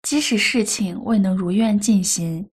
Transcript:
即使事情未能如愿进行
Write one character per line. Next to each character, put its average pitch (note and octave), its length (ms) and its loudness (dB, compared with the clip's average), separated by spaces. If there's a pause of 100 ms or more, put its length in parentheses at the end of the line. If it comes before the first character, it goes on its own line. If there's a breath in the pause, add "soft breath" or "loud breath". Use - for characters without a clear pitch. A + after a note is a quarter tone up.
即 D4 180 -2
使 B3+ 180 0
事 G#3+ 280 0
情 F#3+ 400 -4
未 A3 120 2
能 F#3+ 160 2
如 F#3 160 -2
愿 G#3 300 2
进 G3+ 240 2
行 E3+ 540 -4